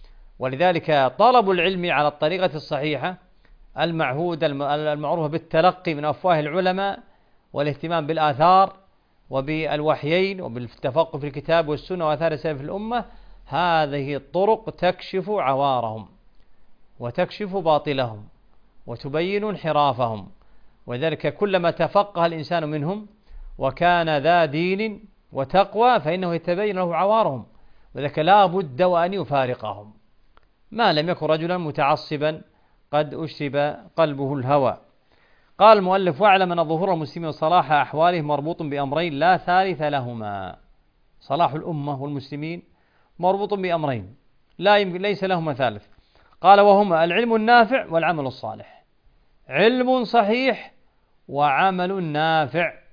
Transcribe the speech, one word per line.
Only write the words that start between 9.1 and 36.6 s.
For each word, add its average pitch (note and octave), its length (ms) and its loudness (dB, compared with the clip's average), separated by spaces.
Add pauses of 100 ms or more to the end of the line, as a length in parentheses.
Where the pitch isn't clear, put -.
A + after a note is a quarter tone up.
وبالوحيين D3+ 1080 -2
وبالتفقه C3+ 800 -4
في C#3+ 80 -8
الكتاب D3+ 420 -2
والسنة D#3 400 -4
وآثار D3+ 280 -2
سلف D3+ 240 -6
الأمة، G#3 440 -8 (420)
هذه C#3+ 680 -2
الطرق G3 540 -2
تكشف F3+ 600 -4
عوارهم C3 760 -2 (920)
وتكشف F3+ 560 -6
باطلهم C#3+ 680 0 (600)
وتبين D#3+ 580 -4
انحرافهم. C#3+ 840 -2 (580)
ولذلك D3+ 500 -4
كلما F#3 340 0
تفقه F3 560 0
الإنسان E3 420 -4
منهم E3 380 -6 (520)
وكان E3 600 0
ذا E3 260 4
دين F#3+ 600 -2 (280)
وتقوى F#3+ 680 2
فإنه E3+ 340 -2
يتبين F3+ 420 -4
له F3 200 -2
عوارهم، F3+ 500 0 (480)
ولذلك C#3 240 -4
لا F#3+ 280 6
بد E3+ 360 -4
وأن F3+ 320 2
يفارقهم B2 840 -4 (720)
ما G#3+ 220 0
لم D3+ 160 0
يكن D#3+ 180 -4
رجلا E3 320 -2
متعصبا D3+ 840 -2 (500)
قد D3 220 -2
أشرب C#3+ 640 -4 (200)
قلبه C#3+ 380 0
الهوى. C3 440 0 (800)
قال G#3+ 200 10
المؤلف: F#3 420 0
"واعلم F#3+ 320 4
أن E3+ 120 0